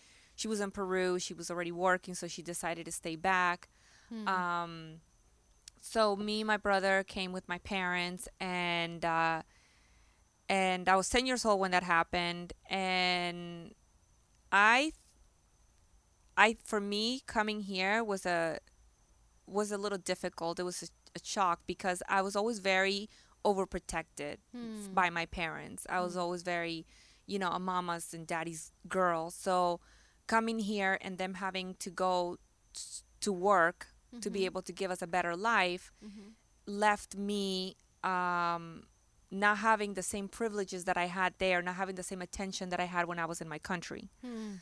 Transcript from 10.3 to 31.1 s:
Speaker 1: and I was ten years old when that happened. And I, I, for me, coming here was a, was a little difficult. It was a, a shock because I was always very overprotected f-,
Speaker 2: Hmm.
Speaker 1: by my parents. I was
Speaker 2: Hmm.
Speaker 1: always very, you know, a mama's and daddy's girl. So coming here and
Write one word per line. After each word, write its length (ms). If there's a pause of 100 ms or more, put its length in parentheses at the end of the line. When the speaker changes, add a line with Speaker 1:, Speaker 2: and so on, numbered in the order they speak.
Speaker 1:
and 400
I 80
was 120
ten 180
years 180
old 160
when 100
that 140
happened. 680 (160)
And 1080 (800)
I, 400 (1400)
I, 280
for 160
me, 460
coming 340
here 440
was 200
a, 340 (880)
was 260
a 60
little 200
difficult. 600
It 60
was 180
a, 40 (300)
a 80
shock 420
because 420
I 140
was 140
always 240
very 480 (360)
overprotected 880
f-, 40 (140)
Speaker 2:
Hmm. 420
Speaker 1:
by 160
my 160
parents. 640
I 120
was 140
Speaker 2:
Hmm. 60
Speaker 1:
always 220
very, 440 (400)
you 120
know, 120
a 80
mama's 560
and 120
daddy's 460 (160)
girl. 420
So 500 (460)
coming 340
here 400
and 180